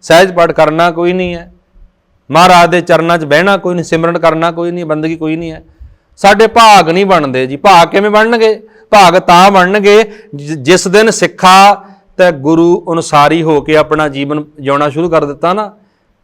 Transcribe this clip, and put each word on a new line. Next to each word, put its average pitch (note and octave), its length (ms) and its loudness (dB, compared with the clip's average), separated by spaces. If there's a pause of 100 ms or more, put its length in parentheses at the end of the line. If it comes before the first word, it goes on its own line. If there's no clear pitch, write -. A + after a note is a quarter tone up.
ਸਹਿਜ F3+ 300 0
ਪਾਠ E3+ 200 -2
ਕਰਨਾ D#3+ 400 0
ਕੋਈ F3 220 -4
ਨਹੀਂ F3+ 220 -6
ਹੈ, E3+ 180 -18 (760)
ਮਹਾਰਾਜ F3 380 4
ਦੇ F3 120 0
ਚਰਨਾਂ E3 360 -2
'ਚ D#3+ 80 -6
ਬਹਿਣਾ F3 320 0
ਕੋਈ F3+ 180 -6
ਨਹੀਂ, E3 100 -6
ਸਿਮਰਨ E3 340 -2
ਕਰਨਾ E3 320 -2
ਕੋਈ E3+ 200 -6
ਨਹੀਂ, F3 140 -10
ਬੰਦਗੀ D#3 300 -6
ਕੋਈ D#3 200 -6
ਨਹੀਂ E3 160 -10
ਹੈ। D#3+ 120 -20 (540)
ਸਾਡੇ G#3 300 2
ਭਾਗ G#3+ 420 4
ਨਹੀਂ F#3 160 0
ਬਣਦੇ C#3 420 -2
ਜੀ। C3+ 80 -10
ਭਾਗ E3+ 320 4
ਕਿਵੇਂ G#3 220 -2
ਬਣਨਗੇ? A3 540 0 (280)
ਭਾਗ F#3 260 4
ਤਾਂ F3+ 340 4
ਬਣਨਗੇ G3+ 600 2 (240)
ਜਿ-, D3 260 -12
ਜਿਸ E3+ 260 0
ਦਿਨ G#3+ 220 2
ਸਿੱਖਾ F#3+ 760 2 (340)
ਤੇ F3+ 140 2
ਗੁਰੂ E3 600 0
ਅਨੁਸਾਰੀ D#3 520 0
ਹੋ D#3 180 0
ਕੇ D3+ 160 -2
ਆਪਣਾ D3+ 300 -2
ਜੀਵਨ C#3+ 360 -6 (160)
ਜਿਉਣਾ C#3+ 300 -2
ਸ਼ੁਰੂ D#3+ 200 -4
ਕਰ D#3 160 0
ਦਿੱਤਾ C#3+ 280 -4
ਨਾ, G#3 200 -8 (500)